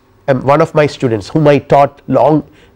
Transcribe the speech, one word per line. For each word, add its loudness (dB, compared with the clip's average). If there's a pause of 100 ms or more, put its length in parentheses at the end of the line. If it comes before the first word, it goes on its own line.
(280)
um, -2
one 2
of -2
my 2
students -6
whom 0
I 4
taught 0
long, 0 (280)